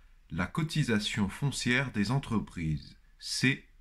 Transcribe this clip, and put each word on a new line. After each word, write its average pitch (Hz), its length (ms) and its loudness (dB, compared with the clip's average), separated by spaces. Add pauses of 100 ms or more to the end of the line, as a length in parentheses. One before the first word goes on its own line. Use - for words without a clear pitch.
(300)
la - 160 -2
cotisation 117 800 0
foncière 123 640 0
des 101 180 0
entreprises, 92 880 -2 (220)
C - 500 0 (120)